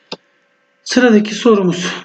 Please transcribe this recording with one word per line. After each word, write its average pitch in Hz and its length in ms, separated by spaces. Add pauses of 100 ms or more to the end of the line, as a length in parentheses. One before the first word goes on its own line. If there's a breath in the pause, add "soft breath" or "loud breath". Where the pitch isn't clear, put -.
(840)
Sıradaki 226 500
sorumuz. 196 600 (100)